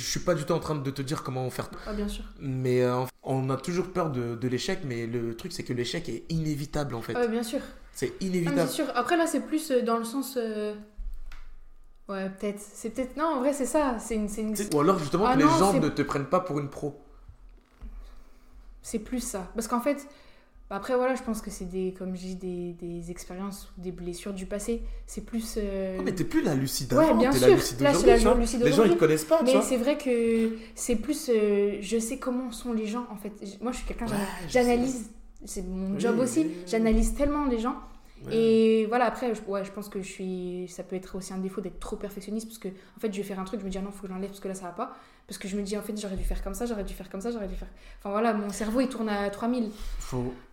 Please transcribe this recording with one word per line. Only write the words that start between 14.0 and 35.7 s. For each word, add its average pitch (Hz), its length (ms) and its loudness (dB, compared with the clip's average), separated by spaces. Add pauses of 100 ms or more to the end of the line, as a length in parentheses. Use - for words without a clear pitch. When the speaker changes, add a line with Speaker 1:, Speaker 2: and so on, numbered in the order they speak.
Speaker 2:
une, 208 120 0
c'est 208 140 -4
une 214 140 -2
Speaker 1:
C'est, - 180 -2
ou 147 60 6
alors, 180 180 2
justement, 160 280 0
Speaker 2:
Ah 254 80 4
Speaker 1:
que 269 40 4
les 277 60 6
Speaker 2:
non, 320 140 4
Speaker 1:
gens 196 140 6
Speaker 2:
c'est 269 80 4
Speaker 1:
ne 156 80 2
te 143 140 -2
prennent 139 240 -2
pas 180 140 2
pour 151 200 -4
une 143 80 -6
pro. - 320 -8 (1800)
Speaker 2:
C'est - 160 -4
plus 240 220 -4
ça. 190 340 -8
Parce 226 120 -4
qu'en 240 140 0
fait, - 260 0 (640)
après, 208 260 -4
voilà, 254 180 4
je 247 80 -4
pense 220 180 -4
que - 100 -8
c'est - 140 -8
des, 185 320 -2
comme 185 200 -6
je 180 40 -8
dis, 185 160 -8
des, 180 380 -6
des 170 360 -10
expériences 190 680 -10
ou - 20 -14
des 180 120 -6
blessures 175 420 -6
du 190 120 -6
passé. 208 360 -2 (240)
C'est - 160 -8
plus, 226 340 -6
euh, 190 420 -2
Speaker 1:
Ouais, 185 60 0
mais 196 100 0
t'es 185 100 0
plus 311 180 2
la 180 120 4
Lucie 135 300 0
Speaker 2:
Ouais, - 120 2
Speaker 1:
d'avant, 311 200 8
Speaker 2:
bien 247 140 6
Speaker 1:
t'es - 80 4
Speaker 2:
sûr. 494 100 10
Speaker 1:
la 392 60 12
Lucie - 260 2
Speaker 2:
Là, 285 120 6
Speaker 1:
d'aujourd'hui, - 100 4
Speaker 2:
c'est 370 80 10
la 233 80 10
Speaker 1:
tu 220 60 6
vois. 220 100 10
Speaker 2:
Lucie 233 220 2
Speaker 1:
Les - 20 0
gens, 240 80 6
ils 151 40 8
Speaker 2:
d'aujourd'hui. 185 240 8
Speaker 1:
te - 60 2
connaissent 156 240 6
pas, 320 140 6
tu 311 60 4
Speaker 2:
Mais 254 80 6
Speaker 1:
vois. 262 100 8
Speaker 2:
c'est 262 160 2
vrai 277 180 4
que 226 560 4 (220)
c'est - 220 0
plus, 277 360 -2
euh, 208 480 4
je 208 180 0
sais 233 200 -2
comment 254 340 -2
sont 240 200 -6
les 220 140 0
gens, 240 240 -4
en 214 60 -10
fait. 202 160 -10 (100)
J-, 196 200 -12
moi, 240 100 -2
je 247 60 -4
suis - 80 -8
quelqu'un, 226 200 -6
Speaker 1:
Ouais, 220 60 -2
Speaker 2:
j'ana-, 202 120 0 (160)
Speaker 1:
je 165 120 -8
sais. 247 120 6
Speaker 2:
j'analyse. 240 460 2 (360)
C'est - 160 -8
mon 185 320 -4